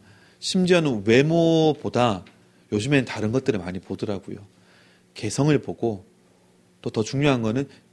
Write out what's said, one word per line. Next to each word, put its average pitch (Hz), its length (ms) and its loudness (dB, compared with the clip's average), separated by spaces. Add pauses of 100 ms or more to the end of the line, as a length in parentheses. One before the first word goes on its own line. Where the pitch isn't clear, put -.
(400)
심지어는 165 640 0
외모보다 143 1200 2 (460)
요즘엔 120 340 0
다른 107 260 -4
것들을 110 280 -2
많이 92 200 -8
보더라고요. 98 580 -8 (760)
개성을 139 460 0
보고, 98 460 -6 (760)
또 123 100 -8
더 113 100 0
중요한 139 400 0
거는 123 260 -2 (260)